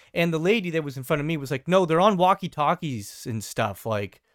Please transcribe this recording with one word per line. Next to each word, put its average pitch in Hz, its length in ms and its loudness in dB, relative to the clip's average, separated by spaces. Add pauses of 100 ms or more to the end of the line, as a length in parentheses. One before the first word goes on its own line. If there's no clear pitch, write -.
(140)
And 170 180 2
the 160 60 2
lady 180 320 2
that 160 140 -2
was 135 120 -8
in 131 60 -8
front 151 180 0
of 147 60 -2
me 165 100 0
was 139 140 -6
like, 135 180 -6
"No, 185 160 4
they're 160 160 2
on 202 160 4
walkie-talkies 165 1120 -2
and 110 180 -6
stuff. 107 420 -4
Like, 104 360 -4 (120)